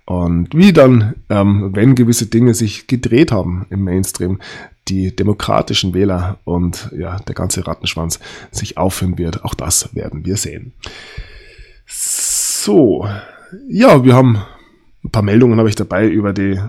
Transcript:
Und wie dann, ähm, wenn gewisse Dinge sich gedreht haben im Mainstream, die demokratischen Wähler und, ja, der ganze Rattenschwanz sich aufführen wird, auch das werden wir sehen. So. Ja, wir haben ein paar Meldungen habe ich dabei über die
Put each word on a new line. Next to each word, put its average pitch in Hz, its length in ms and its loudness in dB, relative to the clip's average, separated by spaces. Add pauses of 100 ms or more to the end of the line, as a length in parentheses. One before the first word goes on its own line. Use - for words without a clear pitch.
Und 87 500 -2
wie 185 180 6
dann, 127 440 6 (120)
ähm, 101 460 0
wenn 120 220 4
gewisse 117 300 2
Dinge 117 280 2
sich 107 320 -4
gedreht 123 460 0
haben 90 360 -4
im 98 140 -6
Mainstream, 92 560 -2 (480)
die 92 300 -2
demokratischen 101 760 -2
Wähler 92 520 -2
und, 87 520 -4
ja, 85 220 -10
der - 160 -12
ganze 90 320 -6
Rattenschwanz 82 540 -6 (320)
sich - 260 -10
aufführen 92 400 -2
wird, 85 260 -6
auch - 100 -6
das - 420 -4
werden - 280 -10
wir 92 120 -4
sehen. - 360 -10 (1120)
So. - 1200 0 (580)
Ja, 196 380 4
wir 127 100 8
haben 123 260 4 (640)
ein - 60 -12
paar 107 120 0
Meldungen 110 360 4
habe 110 100 4
ich 101 60 0
dabei 101 340 -2
über 101 240 0
die 98 260 -2 (100)